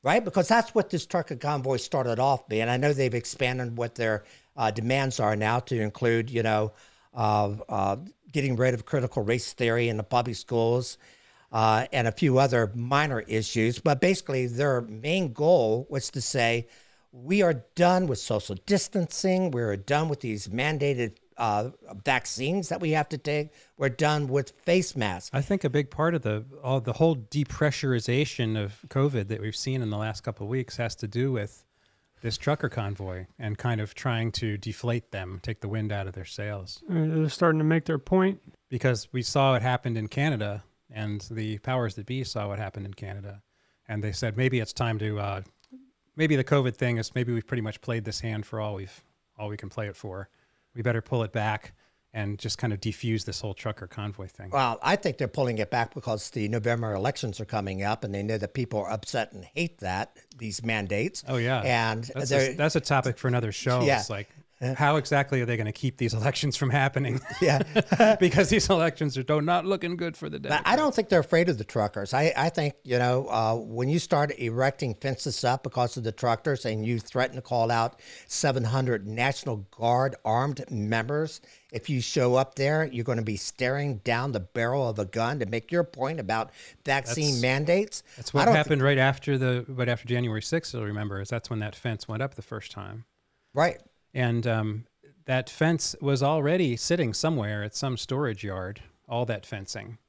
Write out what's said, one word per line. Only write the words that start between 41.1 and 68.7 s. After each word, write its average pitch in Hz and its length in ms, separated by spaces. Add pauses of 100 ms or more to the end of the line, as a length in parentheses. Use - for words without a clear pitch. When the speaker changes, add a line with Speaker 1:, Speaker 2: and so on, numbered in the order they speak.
Speaker 2:
the 110 300
powers 123 360
that 101 100
be 127 180
saw 104 240
what 101 120
happened 101 260
in 98 80
Canada, 101 480 (460)
and 107 160
they 107 100
said, 107 240
"Maybe 127 220
it's 110 140
time 117 260
to, 104 200
uh, 98 220 (760)
maybe 156 200
the 131 80
covid 131 320
thing 120 220
is, 113 160
maybe 120 200
we've 113 140
pretty 123 140
much 107 200
played 117 240
this 107 160
hand 107 240
for 110 140
all 104 160
we've, 98 280 (340)
all 107 120
we 104 80
can 101 120
play 107 180
it 98 80
for. 98 340 (440)
We 120 80
better 113 200
pull 120 220
it 107 100
back 107 400 (400)
and 104 260
just - 180
kind 117 140
of 101 80
defuse 110 460
this - 160
whole 104 120
trucker 104 320
convoy 101 420
thing." 98 220
Speaker 1:
Well, 123 320
I 175 140
think 170 220
they're 131 100
pulling 123 300
it 107 120
back 117 240
because - 360
the 107 180
November 117 460
elections 104 480
are 107 40
coming 98 380
up, 104 220
and 98 100
they 98 80
know 110 140
that 101 160
people 117 260
are 95 100
upset 110 440
and 95 100
hate 165 360
that, 95 360 (220)
these 113 260
mandates. 110 640
Speaker 2:
Oh, 131 100
yeah. 120 240
Speaker 1:
And 113 440
Speaker 2:
That's 131 240
Speaker 1:
they're 135 220
Speaker 2:
a, 127 40
that's 151 220
a 147 40
topic 131 360
for - 100
another 120 240
show. 123 300
Speaker 1:
Yeah. 135 180
Speaker 2:
It's 104 100
like, 101 200 (320)
Speaker 1:
Yeah. 127 120
Speaker 2:
how 147 220
exactly 139 460
are 120 40
they 117 120
gonna 107 140
keep - 260
these 117 160
<laughs> 110 80
elections 135 360
from 135 140
happening? 135 480 (220)
Speaker 1:
Yeah. 147 260
Speaker 2:
<laughs> - 60 (460)
Because 165 300
these 214 200
elections 165 480